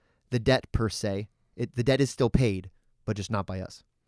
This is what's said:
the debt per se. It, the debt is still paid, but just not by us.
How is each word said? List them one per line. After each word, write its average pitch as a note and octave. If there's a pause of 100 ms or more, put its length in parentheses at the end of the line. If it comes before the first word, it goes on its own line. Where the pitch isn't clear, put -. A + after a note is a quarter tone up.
(300)
the B2
debt C3
per A2
se. G2+ (280)
It, -
the B2
debt C3+
is C3+
still A#2+
paid, G2+ (360)
but A2
just G2
not G2+
by F#2+
us. - (240)